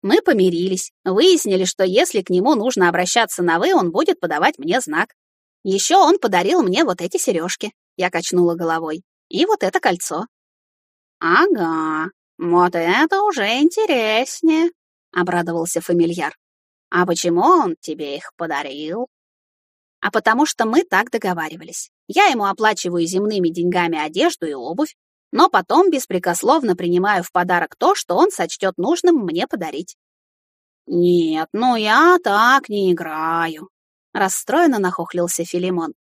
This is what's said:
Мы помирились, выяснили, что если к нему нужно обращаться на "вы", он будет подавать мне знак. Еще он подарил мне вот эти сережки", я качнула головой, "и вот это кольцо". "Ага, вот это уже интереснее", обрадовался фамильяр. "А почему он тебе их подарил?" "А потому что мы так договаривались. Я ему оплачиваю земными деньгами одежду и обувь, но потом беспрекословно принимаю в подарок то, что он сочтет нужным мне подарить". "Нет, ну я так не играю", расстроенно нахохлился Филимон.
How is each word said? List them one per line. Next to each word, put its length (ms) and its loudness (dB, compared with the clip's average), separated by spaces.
Мы 200 2
помирились, 680 0
выяснили, 600 2
что 200 -2
если 380 0
к 80 -8
нему 240 2
нужно 340 0
обращаться 540 0
на 160 2
"вы", 160 2
он 160 2
будет 300 0
подавать 380 0
мне 220 -2
знак. 340 -4
Еще 380 2
он 180 6
подарил 440 0
мне 220 0
вот 160 -4
эти 160 -8
сережки", 560 -4
я 140 -2
качнула 440 0
головой, 480 -4
"и 180 -2
вот 160 -2
это 180 -2
кольцо". 460 -4
"Ага, 920 0
вот 360 2
это 480 0
уже 380 0
интереснее", 1080 0
обрадовался 680 -2
фамильяр. 560 -2
"А 160 2
почему 360 0
он 380 4
тебе 360 -10
их 200 -16
подарил?" 720 -8
"А 100 -4
потому 340 2
что 220 -4
мы 180 2
так 260 -2
договаривались. 800 -6
Я 180 2
ему 180 0
оплачиваю 640 -2
земными 420 -2
деньгами 500 -2
одежду 480 -2
и 60 -6
обувь, 440 -6
но 160 4
потом 420 2
беспрекословно 840 0
принимаю 480 0
в 80 -16
подарок 440 -2
то, 180 2
что 200 -4
он 160 4
сочтет 460 -4
нужным 480 2
мне 220 -2
подарить". 500 -8
"Нет, 680 2
ну 220 0
я 460 4
так 460 2
не 240 0
играю", 800 -4
расстроенно 640 0
нахохлился 680 -4
Филимон. 580 -4